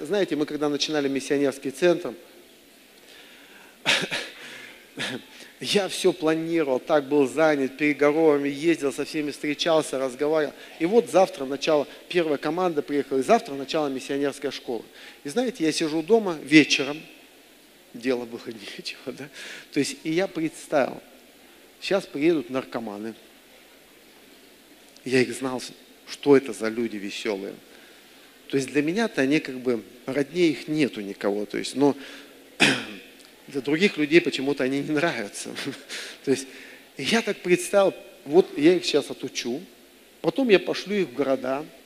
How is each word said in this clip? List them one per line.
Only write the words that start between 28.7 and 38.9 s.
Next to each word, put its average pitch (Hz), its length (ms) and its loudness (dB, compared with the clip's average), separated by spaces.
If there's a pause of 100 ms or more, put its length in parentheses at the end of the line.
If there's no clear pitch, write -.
меня-то 185 400 0
они 139 180 4
как 131 200 -8
бы, 120 240 0 (220)
роднее 147 460 0
их - 160 -8
нету 147 340 0
никого, 101 440 -2
то 113 120 -6
есть, - 180 -6
но 135 200 4 (640)
<clears throat> - 880 -4
для 135 140 -6
других 156 360 2
людей 151 240 4
почему-то 139 420 -2
они 135 180 0
не 143 100 -4
нравятся. 135 580 -4 (380)
<laughs> - 380 -14
То 139 60 2
есть - 160 0 (500)
я 151 240 2
так 202 160 -2
представил, 180 560 4 (320)
вот 165 320 4
я 170 180 8
их 165 100 -2
сейчас - 240 0